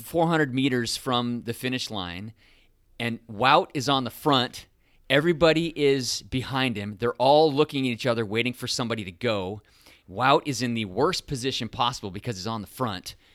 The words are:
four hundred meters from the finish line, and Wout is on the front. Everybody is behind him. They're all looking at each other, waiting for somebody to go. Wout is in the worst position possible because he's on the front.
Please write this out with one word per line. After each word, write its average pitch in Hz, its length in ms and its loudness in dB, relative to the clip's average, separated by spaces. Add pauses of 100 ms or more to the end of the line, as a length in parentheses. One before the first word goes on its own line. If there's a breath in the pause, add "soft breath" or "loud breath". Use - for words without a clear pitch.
four 165 260 0
hundred 156 260 2
meters 127 420 2
from 120 480 -2
the 117 100 -6
finish 127 360 -6
line, 98 440 -8 (640 soft breath)
and 117 280 -4
Wout 123 460 4
is 131 160 -2
on 135 140 2
the 117 80 -4
front. 131 560 0 (420)
Everybody 160 580 4 (120)
is 139 440 2
behind 131 540 -2
him. 104 220 -6
They're 117 140 0
all 147 400 6
looking 139 340 0
at 123 40 0
each 113 140 -6
other, 117 200 0
waiting 117 280 -2
for 127 140 -10
somebody 113 360 -2
to 92 80 -10
go. 104 500 -4 (480 soft breath)
Wout 127 360 4
is 123 160 -4
in 123 120 0
the 113 120 -2
worst 127 420 -2
position 123 420 -4
possible 120 400 -2
because 98 280 -8
he's 90 100 -8
on 113 140 -4
the 92 60 -10
front. - 480 -6 (200 loud breath)